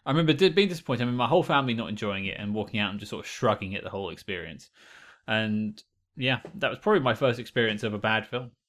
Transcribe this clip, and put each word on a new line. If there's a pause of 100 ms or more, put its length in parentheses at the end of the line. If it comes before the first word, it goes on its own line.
I
remember
di-,
being
disappointed.
I
mean,
my
whole
family
not
enjoying
it
and
walking
out
and
just
sort
of
shrugging
at
the
whole
experience. (580)
And (340)
yeah, (140)
that
was
probably
my
first
experience
of
a
bad
film. (160)